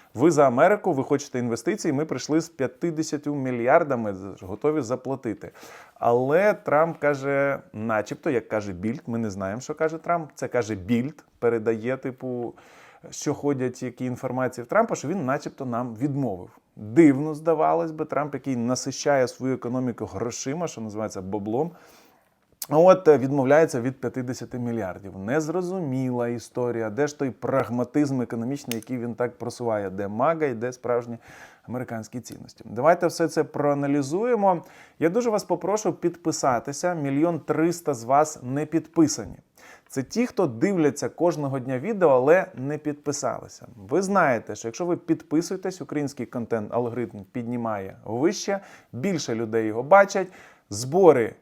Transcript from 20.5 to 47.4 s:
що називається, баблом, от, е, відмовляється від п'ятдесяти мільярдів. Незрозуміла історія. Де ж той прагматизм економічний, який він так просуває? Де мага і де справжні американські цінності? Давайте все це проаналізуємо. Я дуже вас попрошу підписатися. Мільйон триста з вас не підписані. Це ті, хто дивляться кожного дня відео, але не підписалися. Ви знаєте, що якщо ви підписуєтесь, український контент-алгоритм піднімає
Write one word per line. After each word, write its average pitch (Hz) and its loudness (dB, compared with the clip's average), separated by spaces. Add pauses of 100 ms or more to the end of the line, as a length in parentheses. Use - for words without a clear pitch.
що - -10
називається, 107 -6
баблом, 107 -2 (1000)
от, 180 8
е, 147 10
відмовляється 139 4
від 131 -4
п'ятдесяти 123 -6
мільярдів. 98 -6
Незрозуміла 135 -2
історія. 120 -4
Де 131 0
ж 147 -6
той 135 -2
прагматизм 127 0
економічний, 120 -6
який 127 -8
він 117 -6
так 123 -4
просуває? 113 -4
Де 98 -6
мага 151 0
і 131 0
де 120 -4
справжні 120 -4 (500)
американські 117 -10
цінності? - -18
Давайте 156 4
все 160 2
це 156 2
проаналізуємо. 147 2 (360)
Я 156 4
дуже 233 2
вас 202 0
попрошу 175 0
підписатися. 156 -2
Мільйон 147 0
триста 160 0
з 113 -10
вас 139 4
не 135 -4
підписані. 156 0 (520)
Це 135 -6
ті, 233 -2
хто 190 0
дивляться 143 0
кожного 147 -2
дня 127 -4
відео, 185 2
але 143 6
не 143 -6
підписалися. 143 -6 (220)
Ви 160 2
знаєте, 151 2
що 117 -8
якщо 175 -6
ви 170 0
підписуєтесь, 170 -4
український 139 -6
контент-алгоритм 113 -4
піднімає 113 -6